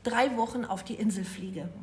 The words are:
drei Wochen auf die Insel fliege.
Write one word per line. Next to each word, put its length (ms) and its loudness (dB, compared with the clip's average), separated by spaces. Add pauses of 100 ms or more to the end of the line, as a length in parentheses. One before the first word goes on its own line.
drei 360 4
Wochen 260 0
auf 180 -2
die 120 -6
Insel 300 2
fliege. 440 -6 (140)